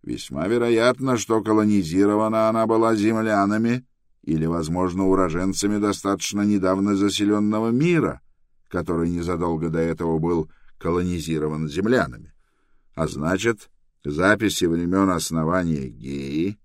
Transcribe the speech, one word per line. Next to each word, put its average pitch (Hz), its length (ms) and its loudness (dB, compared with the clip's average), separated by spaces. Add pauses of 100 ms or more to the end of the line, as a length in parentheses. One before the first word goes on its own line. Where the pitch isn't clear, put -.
весьма 64 440 -6
вероятно, 120 680 2
что 110 260 0
колонизирована 107 1040 2
она 113 180 0
была 113 280 4
землянами 110 920 0 (360)
или, 80 240 -2
возможно, 87 600 0
уроженцами 95 720 0
достаточно 101 640 -2
недавно 98 520 2
заселенного 104 760 0
мира, 139 500 0 (480)
который 85 400 -2
незадолго 85 600 -2
до 80 80 -2
этого 82 400 -2
был 82 320 -2 (280)
колонизирован 80 920 -2
землянами. 85 680 -2 (600)
А 78 120 -2
значит, 95 640 -2 (340)
записи 92 640 2
времен 87 440 2
основания 80 760 -2
Геи 69 760 -6